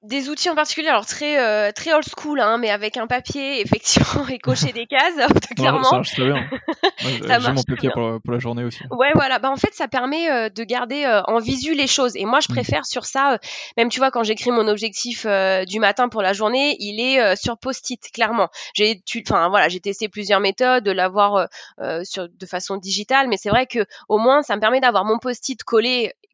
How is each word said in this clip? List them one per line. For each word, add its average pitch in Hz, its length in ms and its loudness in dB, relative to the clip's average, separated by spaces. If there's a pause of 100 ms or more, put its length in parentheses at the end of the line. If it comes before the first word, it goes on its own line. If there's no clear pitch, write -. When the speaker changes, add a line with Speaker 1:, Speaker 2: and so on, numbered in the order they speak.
Speaker 1:
des 254 260 -6
outils 302 220 -4
en 320 60 0
particulier, 302 340 -2
alors 220 160 2
très, 294 340 -2
euh, 214 320 2
très 320 220 -4
old 302 100 4
school, 294 380 -4
hein, 220 160 2
mais 226 120 -2
avec 208 280 -4
un 226 100 -6
papier, 262 540 -4
<laughs> - 40 -4
effectivement, - 640 0
et 254 100 -6
cocher - 360 -2
des 233 140 -8
cases, 302 280 2
<laughs> - 20 -8
Speaker 2:
Non, - 380 2
Speaker 1:
clairement. 262 280 2
Speaker 2:
ça 262 120 6
marche 123 160 0
très 131 140 0
bien. 139 100 2
Speaker 1:
<laughs> 131 160 -4
Speaker 2:
Moi, - 380 -2 (120)
Speaker 1:
Ça 127 100 -2 (100)
Speaker 2:
j'ai - 60 -6
Speaker 1:
marche 240 200 2
Speaker 2:
mon - 140 0
Speaker 1:
très 127 140 -2
Speaker 2:
papier 131 140 0
Speaker 1:
bien. - 40 -2
Speaker 2:
pour, 113 280 -2
pour 120 120 -6
la 120 60 0
journée 120 260 -4
aussi. 117 160 -8 (100)
Speaker 1:
Ouais, 262 220 2
voilà. 269 260 2
Bah, 262 100 -2
en 269 60 -2
fait, 415 180 0
ça 294 140 -4
permet, 285 420 -2
euh, 233 200 0
de 214 160 -8
garder, 247 400 -4
euh, 220 220 4
en 226 120 2
visu 262 360 -2
les 277 120 2
choses. 247 300 0
Et 196 80 -4
moi, 247 160 2
je - 80 -2
Speaker 2:
Hmm. - 60 -4
Speaker 1:
préfère - 300 -2
sur - 200 -8
ça, 269 300 0
euh, - 20 -2 (400)
même, 233 100 4
tu 233 120 -4
vois, 262 120 2
quand 240 120 0
j'écris 214 280 -2
mon 226 160 2
objectif, 214 580 -4
euh, 190 380 2
du 190 160 -4
matin 226 300 2
pour 220 120 -4
la 190 120 2
journée, 247 460 0
il 202 200 -8
est, 262 220 2
euh, 202 160 4
sur 233 200 -4
post-it, - 440 -8 (120)
clairement. 220 360 0 (240)
J'ai, 214 320 0
tu, 226 200 -8
enfin, 175 220 2
voilà, 185 220 4
j'ai 180 100 -6
testé 202 300 -6
plusieurs 202 320 0
méthodes, 247 420 2
de 202 80 0
l'avoir, 190 440 2
euh, 185 100 4 (340)
euh, 165 240 -4
sur, 185 240 -10
de 175 180 -18
façon 185 300 -6
digitale, 208 540 0
mais 208 80 0
c'est - 120 -4
vrai 240 160 4
que, 233 200 -2 (240)
au 214 80 4
moins, 262 260 4
ça 214 140 -2
me - 20 -4
permet 233 220 2
d'avoir 214 240 4
mon 220 140 0
post-it 247 440 -6
collé 240 480 0 (220)